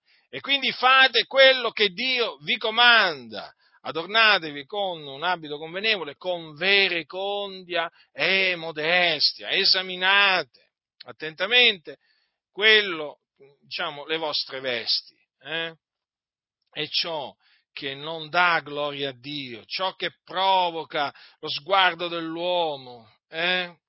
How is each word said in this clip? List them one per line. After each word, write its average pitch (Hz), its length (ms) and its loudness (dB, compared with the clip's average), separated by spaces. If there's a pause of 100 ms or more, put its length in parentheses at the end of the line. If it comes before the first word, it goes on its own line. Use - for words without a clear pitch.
(300)
E 135 100 -10
quindi 262 320 -2
fate 254 540 4
quello 262 460 4
che 208 180 0
Dio 220 480 -4
vi 165 180 -2
comanda. 190 960 2 (280)
Adornatevi 165 840 0
con 185 400 -6
un 139 160 -12
abito 160 360 -4
convenevole, 170 580 -4
con 170 400 -8
verecondia 185 1400 -2 (220)
e 180 420 2
modestia. 160 920 0
Esaminate 185 1200 2 (340)
attentamente 175 920 0 (540)
quello, 190 680 2 (420)
diciamo, 147 440 -10
le 160 100 -2
vostre 143 460 -4
vesti, 120 520 -4 (280)
eh? 165 340 -8 (960)
E 151 160 -8
ciò 147 480 -6 (380)
che 139 220 -10
non 156 340 -12
dà 170 320 2
gloria 143 480 -6
a 127 60 -10
Dio, 127 500 -12
ciò 190 300 -4
che 175 280 -8
provoca 165 880 0 (260)
lo 156 100 -10
sguardo 175 580 2
dell'uomo, 165 1000 -4 (200)
eh? 175 500 -4 (120)